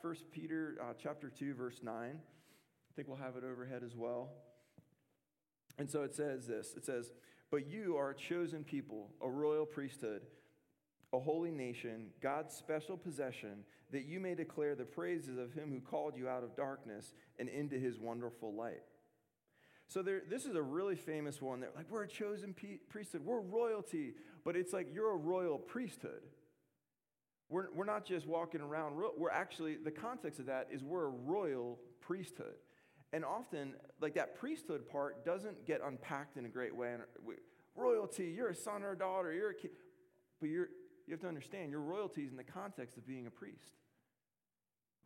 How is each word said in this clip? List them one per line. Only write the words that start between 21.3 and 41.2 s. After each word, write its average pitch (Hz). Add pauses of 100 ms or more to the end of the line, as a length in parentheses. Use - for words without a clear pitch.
one. 127
They're 117
like, 160
"We're 214
a 202
chosen 208
pe-, 202 (120)
priesthood, 185
we're 233
royalty," 196 (280)
but 175
it's 180
like, 185
you're 214
a 185
royal 170
priesthood. - (1200)
We're, 185
we're 190
not 208
just 165
walking 165
around 151
ro-, 190
we're 165
actually, 160
the 156
context 156
of 123
that 131
is 135
we're 160
a 135
royal 127 (220)
priesthood. - (580)
And 160
often, 143 (300)
like, 156
that -
priesthood 214
part 143
doesn't 190
get 151
unpacked 143
in 123
a 120
great 123
way. 120
And 120 (220)
we, 113 (380)
royalty, 214
you're 196
a 175
son 208
or 202
a 180
daughter, 185
you're 196
a -
ki-, - (720)
but 156
you're, 175 (380)
you 151
have 160